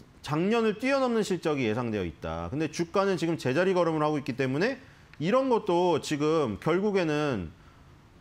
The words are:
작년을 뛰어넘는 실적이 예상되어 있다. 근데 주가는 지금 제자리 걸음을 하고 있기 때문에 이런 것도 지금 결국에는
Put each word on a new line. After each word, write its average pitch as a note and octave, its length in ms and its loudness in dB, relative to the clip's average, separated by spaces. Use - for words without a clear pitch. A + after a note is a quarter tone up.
작년을 G#3 580 0
뛰어넘는 B3+ 440 2
실적이 D3+ 420 -2
예상되어 G#2+ 400 -2
있다. E2 460 -8
근데 D3+ 200 -4
주가는 F#3+ 460 0
지금 E3 200 -2
제자리 F3 360 2
걸음을 E3 300 2
하고 D3+ 160 0
있기 B2+ 180 -6
때문에 C#3+ 420 0
이런 B3+ 320 2
것도 F3+ 520 2
지금 D3 600 0
결국에는 D#3 880 0